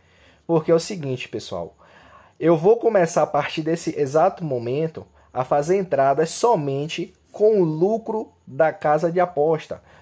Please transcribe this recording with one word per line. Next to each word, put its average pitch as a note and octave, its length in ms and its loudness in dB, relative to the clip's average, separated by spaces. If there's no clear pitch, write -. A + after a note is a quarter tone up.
Porque D#3+ 240 2
é - 20 6
o E3 60 4
seguinte, C#3+ 500 -6
pessoal, F2+ 460 -8
eu E3 180 4
vou G3+ 200 4
começar F#3+ 440 2
a C#3+ 60 2
partir - 340 -4
desse D#3+ 360 -4
exato D#3 460 0
momento C3+ 640 -4
a B2 120 -4
fazer D3 340 0
entradas C#3+ 540 2
somente D#3 840 -2
com G#3+ 300 4
o - 20 2
lucro G#3 680 -2
da D3+ 260 0
casa D#3 380 0
de F3 80 0
aposta, D#3+ 640 -2